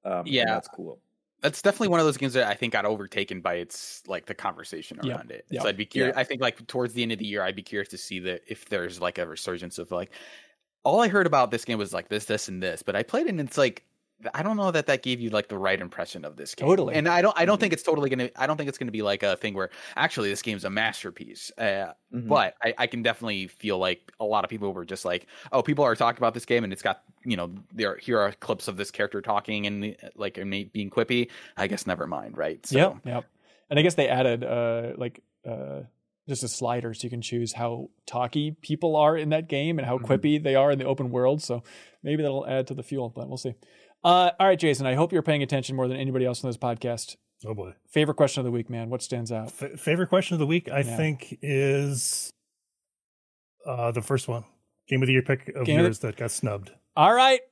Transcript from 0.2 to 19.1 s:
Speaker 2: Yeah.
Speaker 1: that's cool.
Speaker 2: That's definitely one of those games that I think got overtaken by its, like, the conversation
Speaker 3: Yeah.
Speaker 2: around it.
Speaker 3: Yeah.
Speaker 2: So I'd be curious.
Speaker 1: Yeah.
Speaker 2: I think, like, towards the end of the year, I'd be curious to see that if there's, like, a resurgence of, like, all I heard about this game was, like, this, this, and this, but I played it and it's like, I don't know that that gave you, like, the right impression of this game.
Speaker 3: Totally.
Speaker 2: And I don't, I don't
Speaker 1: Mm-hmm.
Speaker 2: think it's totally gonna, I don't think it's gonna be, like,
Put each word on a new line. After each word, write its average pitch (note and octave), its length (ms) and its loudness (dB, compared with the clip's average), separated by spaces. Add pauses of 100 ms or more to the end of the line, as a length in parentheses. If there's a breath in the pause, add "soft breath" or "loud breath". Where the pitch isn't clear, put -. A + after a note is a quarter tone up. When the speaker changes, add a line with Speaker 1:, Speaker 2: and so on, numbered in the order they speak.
Speaker 2:
Yeah. B2 160 2
Speaker 1:
that's A2 240 -2
cool. E2 320 -14 (400)
Speaker 2:
That's C#3+ 200 -2
definitely G3+ 280 2
one E3+ 100 4
of D#3+ 60 6
those C#3+ 100 4
games C3 200 -2
that A#2+ 120 4
I G2+ 60 0
think A2+ 180 -2
got G#2 140 2
overtaken G2+ 560 -2
by F2 140 0
its, - 520 -10
like, F#2 200 -8
the G2+ 60 -8
conversation - 720 -8
Speaker 3:
Yeah. B2+ 120 -4
Speaker 2:
around - 160 -12
it. - 180 -16
Speaker 3:
Yeah. A#2+ 120 -6
Speaker 2:
So A2 60 0
I'd G2 80 0
be G#2 100 -6
curious. C3 300 0
Speaker 1:
Yeah. C3 60 0
Speaker 2:
I - 20 2
think, B2+ 180 -4
like, A#2 260 -2
towards B2 260 -4
the A#2+ 100 -2
end A2+ 80 -2
of G#2 80 -4
the A2 60 -6
year, G#2 180 -4
I'd F#2+ 140 -4
be G2+ 60 -12
curious G2+ 260 -6
to F#2 80 -14
see F#2 220 -10
that F2+ 280 -6
if - 220 -12
there's, F2 320 -4
like, F2 160 -2
a F2 100 -4
resurgence F2 500 -8
of, F2 140 -8
like, F2+ 200 -4 (720 loud breath)
all E3+ 160 6
I A3+ 80 4
heard F#3 180 4
about C3 240 4
this A#2 140 -4
game A#2 140 -2
was, F#2+ 140 -4
like, F2 140 -6
this, G#2 180 -2
this, G#2+ 220 -2
and F#2 160 -6
this, F2 180 -4
but G2 140 -4
I A2 80 0
played D4+ 240 0
it A#3 40 -2
and E3 100 -2
it's C3+ 160 -4
like, C3 260 2 (500)
I - 80 -4
don't G#3+ 140 0
know G3 160 2
that D#3 160 0
that C3+ 140 2
gave B2 180 -2
you, A2+ 120 -4
like, G#2 180 0
the G#2 80 -6
right F#2+ 220 2
impression F2 440 -8
of D2+ 140 -12
this D2 180 -12
game. - 100 -4
Speaker 3:
Totally. F3 300 4
Speaker 2:
And D#3 140 2
I F3 120 4
don't, G3 160 4
I E3+ 60 4
don't G3+ 120 6
Speaker 1:
Mm-hmm. G3+ 60 0
Speaker 2:
think G3 120 2
it's D3+ 100 -4
totally D3 260 2
gonna, B2+ 280 0
I E3 100 0
don't D#3 80 0
think D3 140 -4
it's - 80 -10
gonna A#2+ 140 -6
be, A2 100 -4
like, G2+ 200 0